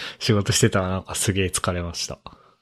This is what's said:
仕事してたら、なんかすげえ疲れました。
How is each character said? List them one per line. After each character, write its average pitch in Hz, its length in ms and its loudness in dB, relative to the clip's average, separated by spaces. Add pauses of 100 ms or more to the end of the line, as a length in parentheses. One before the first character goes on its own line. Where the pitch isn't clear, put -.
(200)
仕 - 120 2
事 101 220 2
し - 60 2
て 113 100 6
た 101 100 2
ら、 92 80 2
な 95 120 -2
ん - 40 -6
か - 120 -10
す - 180 0
げ 98 100 0
え - 40 2
疲 - 260 -2
れ 87 100 -2
ま 85 100 -6
し - 140 -6
た。 - 120 -10 (420)